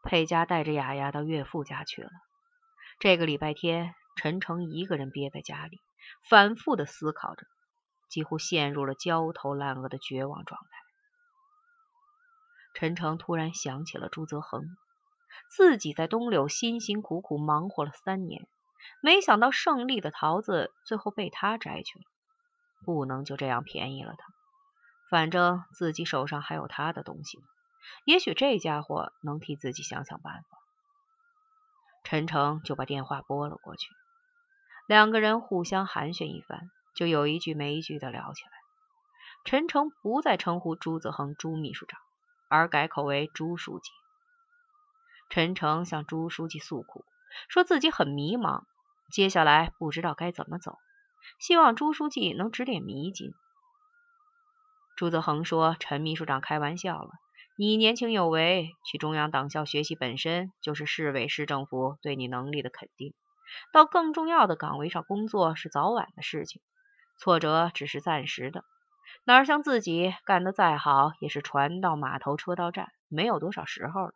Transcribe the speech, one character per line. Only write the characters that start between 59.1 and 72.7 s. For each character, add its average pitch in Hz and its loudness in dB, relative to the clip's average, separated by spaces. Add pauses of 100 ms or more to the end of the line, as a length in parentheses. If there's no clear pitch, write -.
央 151 0
党 143 0
校 151 -4
学 147 -2
习 156 -4
本 127 -4
身 175 -2
就 151 -4
是 147 -8
市 147 -2
委 120 -2
市 147 -4
政 139 -2
府 131 -4
对 143 -2
你 127 -6
能 127 -6
力 147 -4
的 123 -6
肯 - -16
定， 147 -12 (580)
到 311 12
更 320 2
重 320 -2
要 330 6
的 175 0
岗 147 -6
位 151 -4
上 175 -4
工 208 -4
作 170 2
是 160 -10
早 151 2
晚 233 -2
的 147 -14
事 151 -6
情， - -18 (560)
挫 170 4
折 160 4
只 143 -6
是 143 -6
暂 147 -2
时 131 -6
的， 180 -12 (600)
哪 247 10
儿 269 10
像 294 4
自 254 2
己 180 0
干 180 4
得 185 0
再 170 4
好， 143 4
也 147 -6
是 143 -4
船 147 0
到 170 2
码 135 -6
头 143 -2
车 175 -4
到 175 -2
站， - -8 (160)